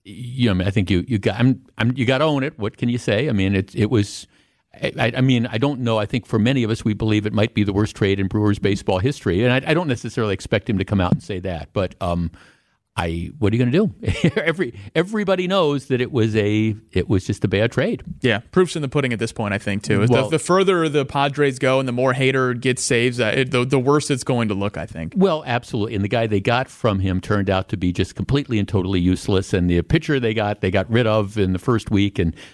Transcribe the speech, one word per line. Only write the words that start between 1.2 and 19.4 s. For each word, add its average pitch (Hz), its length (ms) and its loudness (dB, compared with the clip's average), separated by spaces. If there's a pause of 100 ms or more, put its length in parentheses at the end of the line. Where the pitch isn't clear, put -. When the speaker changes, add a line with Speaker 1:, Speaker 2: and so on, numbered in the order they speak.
Speaker 1:
I'm, 127 240 2 (140)
I'm, 117 180 0
you 127 100 -2
gotta 131 200 2
own 143 180 0
it. 147 140 -8
What 104 200 -6
can 120 120 -2
you 120 80 -2
say? 117 300 0
I 131 60 -2
mean, 98 200 2
it, 95 220 -2
it 107 160 0
was. - 360 -2 (460)
I, 139 240 -8
I, 117 200 0
I 131 40 2
mean, 127 260 2
I 110 100 -4
don't 135 240 0
know. 113 160 0
I 104 80 0
think 113 200 -4
for 113 140 -2
many 123 240 2
of 107 80 0
us, - 140 -4
we 110 80 0
believe 107 320 0
it - 80 -4
might 107 200 0
be 107 100 2
the 98 100 0
worst 104 220 0
trade 98 240 2
in 95 80 0
Brewers 104 320 2
baseball 98 400 0
history. 104 440 0
And 123 100 4
I, 135 180 0
I - 20 4
don't 165 140 0
necessarily 110 460 -2
expect - 360 -4
him 101 80 2
to 92 80 0
come 98 160 0
out 87 100 2
and - 100 0
say 95 180 -8
that, 87 340 -8
but, 92 280 -2
um, 87 300 -2 (680)
I, 85 320 -4 (100)
what 101 120 2
are 113 60 0
you 123 80 2
gonna 120 80 0
do? 185 200 2 (420)
<laughs> 214 60 -2
Every, 160 320 -4 (220)
everybody 190 540 0
knows 151 380 0
that 127 120 0
it 123 140 -4
was 110 200 2
a, 107 440 2 (160)
it - 160 0
was 95 180 0
just - 160 -4
a 107 60 2
bad 104 240 0
trade. 185 300 -2 (180)
Speaker 2:
Yeah, 110 180 2 (120)
proof's 185 260 2
in 156 40 -4
the 139 60 -4
pudding 131 240 -2
at 113 80 -4
this 117 140 -4
point, 104 200 -4